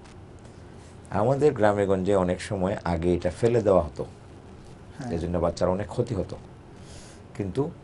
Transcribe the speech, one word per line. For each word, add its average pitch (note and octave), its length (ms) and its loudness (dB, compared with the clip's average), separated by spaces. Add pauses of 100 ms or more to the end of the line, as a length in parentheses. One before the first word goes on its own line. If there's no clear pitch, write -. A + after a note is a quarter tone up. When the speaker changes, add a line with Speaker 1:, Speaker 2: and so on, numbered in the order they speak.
(1080)
Speaker 1:
আমাদের C3+ 440 4
গ্রামে G#2 320 4
গঞ্জে F#2+ 300 2
অনেক F#2 260 2
সময় G2 420 -2
আগে F2 300 2
এটা F2 160 0
ফেলে A#2 320 2
দেওয়া G2 200 6
হতো, D#2 240 -6 (920)
Speaker 2:
হ্যাঁ। B2 140 -8
Speaker 1:
এজন্য E2+ 260 -2
বাচ্চার E2+ 320 2
অনেক F#2+ 180 0
ক্ষতি - 280 -2
হতো। - 200 -4 (1040)
কিন্তু A#2 340 -2 (120)